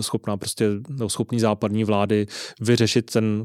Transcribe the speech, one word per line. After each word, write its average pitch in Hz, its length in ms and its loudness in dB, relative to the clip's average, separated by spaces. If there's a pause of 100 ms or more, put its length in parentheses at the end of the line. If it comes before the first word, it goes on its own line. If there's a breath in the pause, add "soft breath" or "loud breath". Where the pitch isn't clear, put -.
schopná 107 360 -4
prostě, - 320 -2 (200)
no, 131 200 -4
schopný 120 320 -2
západní 107 440 0
vlády 104 420 2 (340 loud breath)
vyřešit 117 500 2
ten, 110 340 0